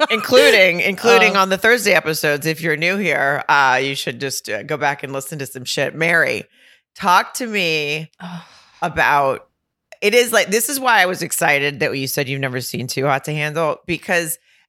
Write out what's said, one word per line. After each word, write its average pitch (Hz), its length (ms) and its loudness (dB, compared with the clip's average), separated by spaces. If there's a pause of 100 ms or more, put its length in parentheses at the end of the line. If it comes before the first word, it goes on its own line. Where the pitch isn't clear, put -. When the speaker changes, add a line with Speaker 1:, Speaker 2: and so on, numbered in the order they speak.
Speaker 1:
<laughs> - 40 -12
Speaker 2:
including, 226 720 4
including 220 520 4
Speaker 1:
Um, 196 100 2
Speaker 2:
on 190 80 2
the 190 80 2
Thursday 220 360 2
episodes. 151 520 0
If 160 140 -2
you're 160 160 -2
new 175 200 -2
here, 143 520 -2
uh, 135 340 4
you 139 120 -4
should 123 260 -8
just, 135 300 -8
uh, 104 140 -6
go 151 120 -4
back 139 280 -4
and 135 80 -10
listen 139 260 -8
to 135 80 -8
some 127 180 -14
shit. 135 300 -4
Mary, 151 500 0 (520)
talk 196 380 2
to 254 120 -6
me 160 640 -2 (100)
Speaker 1:
Ugh. 175 220 -12 (400)
Speaker 2:
about, 143 680 0 (540)
it 208 120 2
is 240 180 4
like, 202 160 2
this 220 200 0
is 277 120 -6
why 240 200 2
I 180 60 4
was 185 160 -4
excited 147 580 0
that 139 160 -2
you 135 120 -4
said 139 200 -4
you've 139 120 -6
never 131 200 -4
seen - 280 -8
Too 135 180 -4
Hot 135 180 0
to 151 100 -6
Handle, 151 520 -2
because 170 520 -2 (300)